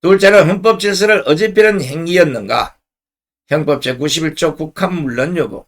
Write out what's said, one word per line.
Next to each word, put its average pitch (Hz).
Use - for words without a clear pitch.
둘째는 196
헌법 202
질서를 202
어지피는 208
행위였는가? 139
형법 143
제 127
구십일 151
조 156
국한 170
물론 143
여부. -